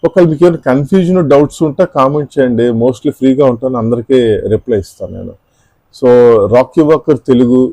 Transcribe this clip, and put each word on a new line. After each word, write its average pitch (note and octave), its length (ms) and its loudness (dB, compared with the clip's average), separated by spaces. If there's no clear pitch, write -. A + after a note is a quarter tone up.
ఒకవేళ E3+ 280 0
మీకు D3+ 140 0
ఏమైనా E3+ 220 0
కన్ఫ్యూజన్, E3+ 520 0
డౌట్స్ C#3+ 360 0
ఉంటే D3+ 160 -2
కామెంట్ C#3 360 -2
చేయండి. B2 320 0
Mostly C3 380 -2
ఫ్రీగా C3 320 0
ఉంటాను, B2+ 320 -6
అందరికీ A#2+ 360 0
రిప్లై A2 320 -4
ఇస్తాను F#2 320 -16
నేను. F#2+ 160 -16
So, C3 80 0
రాకీ B2+ 340 0
వాకర్ D#3 300 0
తెలుగు B2+ 320 2